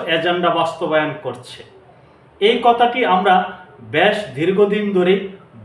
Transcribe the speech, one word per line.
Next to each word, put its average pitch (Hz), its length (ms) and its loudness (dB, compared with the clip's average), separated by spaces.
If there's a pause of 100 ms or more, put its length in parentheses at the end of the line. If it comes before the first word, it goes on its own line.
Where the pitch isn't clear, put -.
এজেন্ডা 175 420 0
বাস্তবায়ন 156 640 -2 (100)
করছে। - 400 -14 (760)
এই 233 240 2
কথাটি 240 420 2
আমরা 185 460 2 (300)
বেশ 156 440 0 (100)
দীর্ঘদিন 196 580 0
ধরেই 185 360 0 (360)